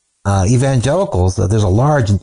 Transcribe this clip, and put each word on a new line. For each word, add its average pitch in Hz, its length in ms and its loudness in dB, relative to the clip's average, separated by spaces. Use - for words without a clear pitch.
uh, 98 240 0
evangelicals, 127 840 0
that 98 140 -2
there's 110 140 0
a 104 40 0
large, 123 420 0